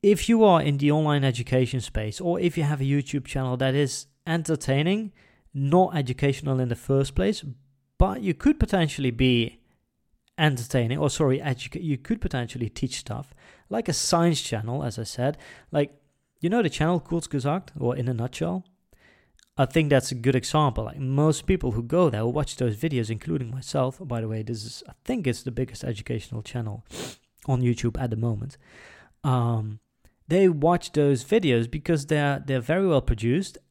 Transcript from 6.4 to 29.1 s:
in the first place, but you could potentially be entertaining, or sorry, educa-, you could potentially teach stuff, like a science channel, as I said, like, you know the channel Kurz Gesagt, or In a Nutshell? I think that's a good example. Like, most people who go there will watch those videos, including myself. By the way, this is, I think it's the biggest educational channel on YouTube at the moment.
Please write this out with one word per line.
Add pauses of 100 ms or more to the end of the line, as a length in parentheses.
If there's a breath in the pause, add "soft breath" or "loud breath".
in
the
first
place, (540)
but
you
could
potentially
be (760)
entertaining,
or
sorry,
educa-,
you
could
potentially
teach
stuff, (360 soft breath)
like
a
science
channel,
as
I
said, (340 loud breath)
like, (420)
you
know
the
channel
Kurz
Gesagt,
or
In
a
Nutshell? (920 soft breath)
I
think
that's
a
good
example.
Like,
most
people
who
go
there
will
watch
those
videos,
including
myself.
By
the
way,
this
is,
I (100)
think
it's
the
biggest
educational
channel (600 loud breath)
on
YouTube
at
the
moment. (680 loud breath)